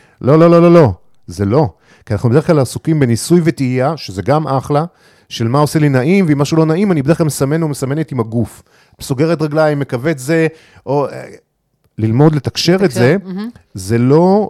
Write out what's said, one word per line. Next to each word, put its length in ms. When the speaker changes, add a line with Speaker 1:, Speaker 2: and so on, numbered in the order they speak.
Speaker 1:
לא, 180
לא, 100
לא, 120
לא, 120
לא, 180
זה 180
לא. 240
כי 80
אנחנו 160
בדרך 180
כלל 120
עסוקים 400
בניסוי 440
וטעייה, 540
שזה 240
גם 260
אחלה, 380
של 180
מה 120
עושה 200
לי 100
נעים, 380
ואם 100
משהו 200
לא 80
נעים, 260
אני 100
בדרך 160
כלל 100
מסמן 360
או 40
מסמנת 440
עם 80
הגוף. 440
סוגרת 400
רגליים, 380
מכווץ 400
זה, 280
או, 220
אה, 160
ללמוד 380
לתקשר 400
את 60
Speaker 2:
לתקשר, 180
Speaker 1:
זה, 240
Speaker 2:
מהמם. 260
Speaker 1:
זה 240
לא, 520